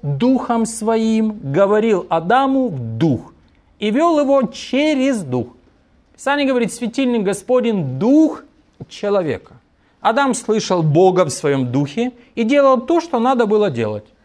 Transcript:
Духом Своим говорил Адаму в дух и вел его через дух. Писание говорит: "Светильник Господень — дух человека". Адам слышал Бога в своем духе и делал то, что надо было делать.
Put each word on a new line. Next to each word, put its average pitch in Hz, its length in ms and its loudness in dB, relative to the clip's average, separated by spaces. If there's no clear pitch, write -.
Духом 226 640 0
Своим 220 840 -2
говорил 196 560 2
Адаму 254 600 0
в 156 100 -8
дух 117 560 -2
и 214 120 -2
вел 302 300 2
его 277 240 2
через 269 800 -2
дух. 175 260 -4
Писание 285 320 -2
говорит: 247 260 0
"Светильник 240 500 -2
Господень — 196 760 -2
дух 285 460 2
человека". 190 680 -4
Адам 254 340 0
слышал 190 500 0
Бога 185 400 4
в 147 60 -4
своем 135 420 -2
духе 147 400 -2
и 226 80 0
делал 269 360 4
то, 330 200 0
что 330 180 -4
надо 240 280 2
было 208 240 2
делать. 107 340 -4